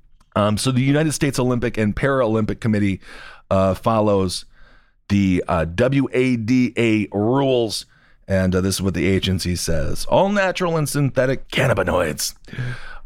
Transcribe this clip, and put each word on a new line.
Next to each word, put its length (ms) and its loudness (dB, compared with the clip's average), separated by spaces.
Um, 220 2
so 140 -2
the 100 2
United 320 2
States 260 -2
Olympic 380 0
and 180 0
Paralympic 640 0
Committee, 400 0
uh, 260 2
follows 680 0
the, 400 4
uh, 160 0
W 480 0
A 240 2
D 400 0
A 380 2
rules. 720 0
And, 240 2
uh, 60 2
this 160 0
is 60 -4
what 120 0
the 140 0
agency 480 0
says. 540 -2
"All 180 4
natural 480 -2
and 140 0
synthetic 580 0
cannabinoids 880 -2